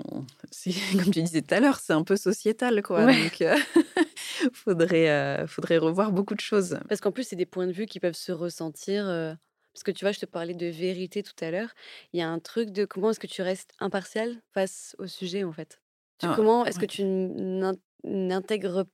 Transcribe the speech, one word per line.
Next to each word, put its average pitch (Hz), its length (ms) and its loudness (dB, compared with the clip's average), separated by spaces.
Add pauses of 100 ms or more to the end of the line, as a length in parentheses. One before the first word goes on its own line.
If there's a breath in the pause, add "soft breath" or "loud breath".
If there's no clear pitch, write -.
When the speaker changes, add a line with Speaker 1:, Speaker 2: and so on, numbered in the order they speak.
(500)
Speaker 1:
c'est, - 200 -6
<laughs> 190 400 2
comme - 20 2
tu 165 100 2
disais 160 200 0
tout - 120 0
à 196 60 4
l'heure, 269 180 6
c'est - 140 -2
un 156 100 4
peu 196 140 2
sociétal, 214 680 0
quoi. 185 220 2
Speaker 2:
Ouais. 254 200 8
Speaker 1:
Donc, - 180 -2
euh, 165 140 4
<laughs> - 1000 2
faudrait, 165 560 4
euh, 143 360 0
faudrait 165 320 0
revoir 180 340 2
beaucoup 202 220 0
de 202 60 -6
choses. 180 380 0 (100)
Speaker 2:
Parce 208 120 -2
qu'en 196 120 0
plus, 247 120 -6
c'est 202 120 -8
des 175 100 -2
points 185 200 -4
de 180 60 -2
vue 202 140 -6
qui 190 140 -12
peuvent 175 160 0
se - 160 -8
ressentir, 175 760 -4
euh, 165 260 -4 (400)
parce - 80 -20
que - 80 -2
tu 185 140 -8
vois, 202 80 2
je - 80 -8
te 196 60 -6
parlais 170 280 -6
de 175 120 -6
vérité 180 560 -4
tout - 100 -16 (120)
à 160 60 -4
l'heure. 208 200 -4 (420 loud breath)
Il 175 80 -2
y - 20 0
a 160 60 0
un 165 100 -4
truc 220 320 -4
de 196 140 0
comment 190 260 0
est-ce 220 100 -2
que 208 60 -8
tu - 160 -8
restes 185 380 -4
impartial 220 600 -4 (140)
face - 440 -4
au 190 80 -10
sujet, 185 380 -6
en 170 80 -6
fait. 160 280 -16 (380)
Tu, - 80 -4
Speaker 1:
Ah, 170 80 0
Speaker 2:
comment 226 300 6
est-ce - 140 -2
Speaker 1:
ouais. 196 80 0
Speaker 2:
que - 60 -12
tu 202 120 -4
n'in-, 190 680 -2 (300)
n'intègres 190 880 -2